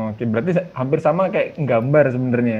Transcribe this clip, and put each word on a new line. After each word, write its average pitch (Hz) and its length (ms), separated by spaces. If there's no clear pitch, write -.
Oke, 110 160
berarti 120 300
sa-, - 200
hampir 135 260
sama 165 280
kayak 170 280
nggambar 135 540
sebenarnya, 120 500